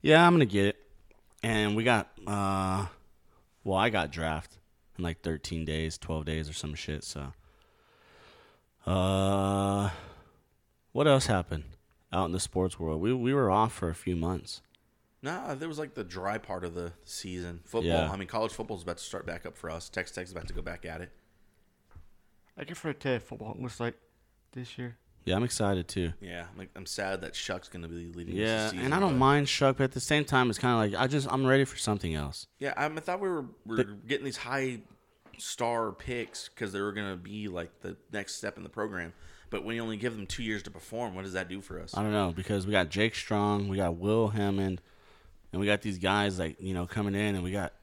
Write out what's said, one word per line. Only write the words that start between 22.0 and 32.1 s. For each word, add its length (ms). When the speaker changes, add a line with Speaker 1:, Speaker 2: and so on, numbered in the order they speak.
Speaker 3:
I 80
get 120
for 120
a 60
ten 260
football, 340
it 60
looks 200
like, 140
this 260
year. 180
Speaker 1:
Yeah, 120
I'm 80
excited, 440
too. 320
Speaker 2:
Yeah, 300
I'm, 80
like, 180
I'm 100
sad 360
that 120
Shuck's 340
gonna 200
be 240
leading 220
us 60
Speaker 1:
Yeah, 220
Speaker 2:
this 80
season, 160
Speaker 1:
and 80
I 60
don't 140
Speaker 2:
but 40
Speaker 1:
mind 300
Shuck, 280
but 80
at 80
the 80
same 240
time, 260
it's 80
kinda 180
like, 180
I 140
just, 220
I'm 140
ready 200
for 120
something 380